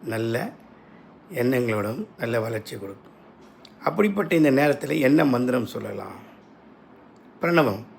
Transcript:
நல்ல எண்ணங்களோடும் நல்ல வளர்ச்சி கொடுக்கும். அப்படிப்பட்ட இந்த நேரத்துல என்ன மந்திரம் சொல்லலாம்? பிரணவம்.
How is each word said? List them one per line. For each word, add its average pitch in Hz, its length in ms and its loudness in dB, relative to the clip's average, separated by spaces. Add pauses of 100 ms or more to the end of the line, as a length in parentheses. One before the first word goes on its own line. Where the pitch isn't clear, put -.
(140)
நல்ல 113 320 -2 (880)
எண்ணங்களோடும் 120 680 -2 (160)
நல்ல 117 220 -2
வளர்ச்சி 110 380 -6
கொடுக்கும். 98 420 -16 (680)
அப்படிப்பட்ட 196 460 0
இந்த 151 260 6
நேரத்துல 143 380 0 (100)
என்ன 156 160 6 (100)
மந்திரம் 123 400 0
சொல்லலாம்? 104 420 -10 (1200)
பிரணவம். 151 420 2 (160)